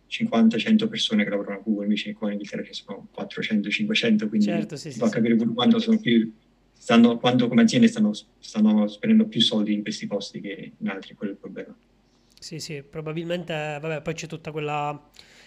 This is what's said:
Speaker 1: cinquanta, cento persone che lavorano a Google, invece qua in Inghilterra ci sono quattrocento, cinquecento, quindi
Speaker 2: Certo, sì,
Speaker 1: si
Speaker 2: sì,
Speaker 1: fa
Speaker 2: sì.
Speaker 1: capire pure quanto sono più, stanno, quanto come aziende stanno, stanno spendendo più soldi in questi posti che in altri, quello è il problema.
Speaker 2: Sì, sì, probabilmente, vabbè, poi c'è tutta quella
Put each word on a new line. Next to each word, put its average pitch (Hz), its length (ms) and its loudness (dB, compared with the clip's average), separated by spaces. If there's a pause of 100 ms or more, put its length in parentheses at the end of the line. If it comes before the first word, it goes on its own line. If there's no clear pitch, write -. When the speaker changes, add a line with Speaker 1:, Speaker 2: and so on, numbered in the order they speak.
Speaker 1:
cinquanta, 113 500 2
cento - 300 2
persone - 360 -2
che 95 60 -6
lavorano 101 260 -4
a 95 80 -14
Google, 104 200 -2
invece 101 280 -2
qua 104 140 -8
in 101 80 -4
Inghilterra 107 280 -10
ci - 120 -16
sono - 360 -14
quattrocento, 101 600 -4
cinquecento, 107 580 0
quindi 104 160 2
Speaker 2:
Certo, 104 320 -2
sì, 156 120 -12
Speaker 1:
si 143 40 -10
Speaker 2:
sì, 127 60 -12
Speaker 1:
fa 117 80 0
Speaker 2:
sì. 107 80 0
Speaker 1:
capire 113 220 4
pure 113 180 0
quanto 117 240 4
sono 113 200 2
più, 113 320 2 (400)
stanno, 117 460 4
quanto 123 320 2
come 113 140 4
aziende 113 260 6
stanno, 107 240 0 (280)
stanno 107 480 2
spendendo 110 380 2
più - 140 -2
soldi 107 320 2
in 104 80 0
questi 110 260 -8
posti 98 360 -8
che 98 340 -12
in 107 140 -6
altri, 98 240 -10
quello 98 180 -8
è - 20 -14
il - 60 -20
problema. - 340 -14 (640)
Speaker 2:
Sì, - 200 -16
sì, 143 240 -12
probabilmente, 165 720 -8
vabbè, 151 480 -6
poi 165 100 -6
c'è 160 140 -12
tutta 156 260 -12
quella 147 580 -6 (360)